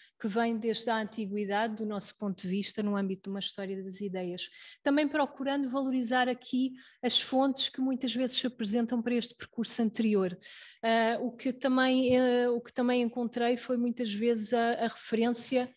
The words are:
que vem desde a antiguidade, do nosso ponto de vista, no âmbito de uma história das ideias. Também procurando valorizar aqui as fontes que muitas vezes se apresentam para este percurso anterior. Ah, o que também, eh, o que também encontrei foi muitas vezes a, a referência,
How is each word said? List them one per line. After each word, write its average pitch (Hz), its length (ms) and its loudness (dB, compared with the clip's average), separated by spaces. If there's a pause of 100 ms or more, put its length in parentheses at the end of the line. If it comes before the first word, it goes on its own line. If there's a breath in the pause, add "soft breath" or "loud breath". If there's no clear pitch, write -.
(180 loud breath)
que 220 100 -4
vem 233 280 0
desde 220 320 -2
a 226 80 2
antiguidade, 208 800 -2
do 214 100 -6
nosso 208 340 -6
ponto 196 240 -6
de 185 60 -6
vista, 202 360 -2
no 202 120 0
âmbito 190 280 -4
de 196 60 -8
uma 196 100 -6
história 190 420 -6
das 190 180 -10
ideias. 185 480 -6 (320 loud breath)
Também 285 280 2
procurando 277 600 -2
valorizar 254 600 0
aqui 254 460 -2 (280 loud breath)
as 233 180 2
fontes 262 480 2
que - 120 -8
muitas 262 340 0
vezes 254 220 0
se - 100 2
apresentam 233 560 0
para 240 140 0
este 233 180 -2
percurso - 480 -4
anterior. 208 560 2 (460 loud breath)
Ah, 226 360 4
o 240 120 -2
que 240 200 -4
também, 254 640 4
eh, 247 320 4
o 240 120 0
que - 120 -12
também 247 300 2
encontrei 240 540 0
foi 247 200 -2
muitas 240 380 -2
vezes 220 380 0
a, 233 320 2
a - 20 2
referência, 240 920 0